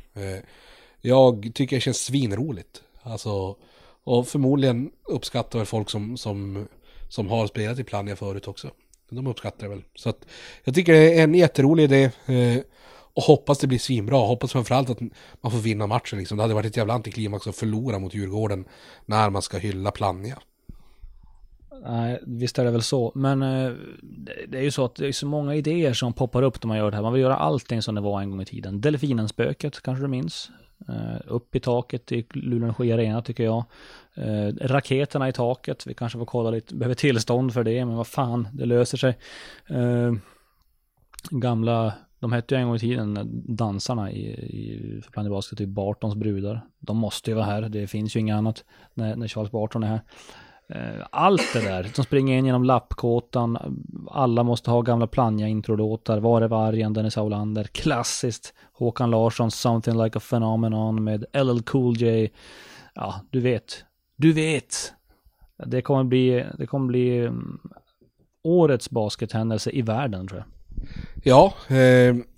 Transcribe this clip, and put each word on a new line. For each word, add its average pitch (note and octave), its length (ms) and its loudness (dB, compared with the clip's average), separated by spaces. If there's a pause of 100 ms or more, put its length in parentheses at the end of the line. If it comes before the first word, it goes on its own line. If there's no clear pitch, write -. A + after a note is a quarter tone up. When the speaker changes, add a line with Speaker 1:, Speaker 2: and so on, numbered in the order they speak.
(140)
Speaker 1:
Eh, G2 260 -10 (680)
jag A#2+ 480 6
tycker C#3 220 -2
det A#2 40 0
känns - 240 -2
svinroligt. B2 800 -4 (200)
Alltså, G2+ 540 -6 (480)
och B2 240 2
förmodligen C3+ 600 2 (140)
uppskattar - 540 -4
väl G#2+ 80 -2
folk A2 240 -4
som, G#2+ 260 -6
som, G2+ 520 -6 (400)
som G#2+ 200 -6
har A2+ 180 0
spelat G#2+ 320 -6
i B2+ 60 -8
Plannja G2+ 320 -6
förut G2 320 -8
också. G#2 220 -14 (400)
De B2+ 160 -8
uppskattar A2+ 400 -8
det G2+ 80 -10
väl. F#2+ 80 -12 (120)
Så - 140 -6
att - 180 -6 (380)
jag C3 100 -2
tycker E3+ 180 4
det D#3+ 260 10
är D#3+ 60 8
en D#3 100 6
jätterolig D#3 500 6
idé, C3+ 200 6 (220)
eh, B2 360 2 (520)
och C3 80 -2
hoppas D3 360 6
det D3+ 80 0
blir C3 120 2
svinbra. A#2 380 0
Hoppas B2 360 2
framförallt B2+ 380 2
att - 100 -4 (400)
man A2+ 120 -2
får A#2 60 0
vinna G#2+ 280 0
matchen, G#2+ 320 -4
liksom. G2 180 -6
Det G#2 80 2
hade A2+ 100 2
varit G#2+ 120 0
ett G#2+ 100 -6
jävla A2 180 0
antiklimax G#2+ 520 -6
att G2+ 100 -8
förlora A2 420 -4
mot F#2+ 160 -8
Djurgården G2+ 500 -4 (420)
när G#2+ 240 2
man G2 120 -2
ska - 160 -8
hylla F#2+ 320 -4
Plannja. G2+ 480 -4 (1400)
Speaker 2:
Nej, A#2 440 -4
visst A#2+ 320 -4
är C3 60 2
det A#2+ 60 2
väl A#2 120 2
så. A#2+ 320 -2
Men, C3+ 280 0
eh, C3 300 -2 (300)
det, - 460 -14
det B2+ 100 -8
är C3 40 -2
ju C#3+ 80 0
så C3+ 140 0
att A#2+ 100 -4
det C#3 140 -4
är C#3 40 -4
så - 140 -4
många D3 280 -2
idéer D3+ 380 2
som A#2+ 200 -2
poppar B2 300 0
upp C3 200 0
när A#2 60 -4
man A2 100 0
gör G#2+ 120 2
det G#2 60 -4
här. G#2 60 -2
Man A2+ 100 0
vill C3 100 4
göra C3 140 4
allting C#3+ 460 0
som A2 120 -4
det G#2 60 -2
var G2+ 200 -2
en G2 100 -6
gång F#2+ 120 -6
i G2 40 -8
tiden. G2+ 340 -8
Delfinen-spöket, C#3 1000 -2
kanske C3 240 -4
du C#3 40 -4
minns? C3+ 420 -6 (380)
Eh, A2+ 380 -6
upp A#2 300 -6
i B2+ 40 0
taket B2 520 -4
i A#2+ 200 -4
Luleå A#2+ 320 -2
Energi A2+ 280 0
Arena, A2+ 300 0
tycker A#2 220 -4
jag. A2+ 200 0 (500)
Eh, G#2+ 460 -2
raketerna C3+ 680 0
i C3 40 -2
taket, B2+ 540 -4
vi B2 80 -10
kanske A#2 240 -6
får A#2 80 -6
kolla A#2 240 -2
lite, A2+ 240 -6
behöver B2 200 -2
tillstånd B2 600 2
för A#2+ 100 0
det, A#2+ 200 0
men A#2 120 -2
vad A#2 100 -4
fan, A#2+ 460 -2
det C3+ 140 -6
löser A#2+ 320 2
sig. B2+ 200 0 (480)
Eh, A#2+ 460 0 (1160)
gamla, A2+ 640 0 (260)
de A#2 140 -4
hette A#2+ 220 -2
ju C3 60 2
en B2 60 0
gång A#2 100 0
i - 20 -4
tiden, A2+ 720 -4
dansarna G#2+ 640 -4
i, G#2+ 200 -8
i, G#2+ 720 -10
för - 80 -20
Planet G#2 220 -6
Basket, G2 260 -6
typ G2+ 100 -4
Bartons G#2 460 -4
brudar. G#2+ 460 -4 (180)
De - 180 -4
måste A2+ 340 -2
ju A2 40 -2
vara G#2+ 120 0
här, G#2 160 -2
det G#2 240 -6
finns G#2+ 300 -4
ju A#2 40 2
inget G#2+ 160 0
annat A2 280 -2 (300)
när, A2 220 -4
när A#2 120 -6
Charles G#2+ 220 -6
Barton A2 320 -2
är G#2 60 0
här. A2 120 0 (680)
Eh, G#1+ 420 -10
allt E3+ 420 4
det A#2 80 2
där. F#2+ 360 -2
De C#3 80 2
springer C3+ 340 2
in C3 80 4
genom B2+ 180 4
lappkåtan. A#2+ 920 0 (520)
Alla A#2+ 320 4
måste A#2+ 280 0
ha A#2+ 100 4
gamla A#2 260 2
Plannja-introlåtar. G#2+ 1120 0
Var A2+ 240 4
är A2+ 60 2
vargen? A2 440 2
Dennis A2 260 0
Aulander. G#2+ 460 -2
Klassiskt. - 920 -4 (180)
Håkan A#2+ 380 0
Larsson, A2+ 400 2
Something A#2 520 0
Like A2 160 0
a - 20 -2 (100)
Phenomenon A2 760 0
med G#2+ 280 -2
L C3+ 180 2
L A#2+ 120 0
Cool B2 340 2
J. A2+ 320 2 (640)
Ja, F#2+ 260 -8 (100)
du C3 100 0
vet. A#2+ 440 -2 (320)
Du D#3+ 160 6
vet! D#3 600 -4 (720)
Det B2 160 -2
kommer C3+ 220 0
bli, B2+ 400 2 (140)
det B2 80 -6
kommer C3+ 200 -2
bli, B2 320 0
mm, A#2+ 400 -6 (840)
årets D#3+ 480 4
baskethändelse A2+ 800 -2
i C3+ 120 -2
världen, A2 460 -2
tror G2 120 -10
jag. G#2 60 -14 (760)
Speaker 1:
Ja, C#3 540 6
eh, B2+ 400 8 (220)